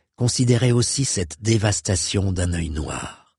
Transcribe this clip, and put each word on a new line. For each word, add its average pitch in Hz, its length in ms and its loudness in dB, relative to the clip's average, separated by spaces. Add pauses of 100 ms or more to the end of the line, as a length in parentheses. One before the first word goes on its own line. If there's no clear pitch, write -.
(160)
considérait 123 560 2
aussi 123 320 0
cette - 360 -4
dévastation 101 920 0
d'un 87 200 -2
œil 82 180 -2
noir. 65 680 -8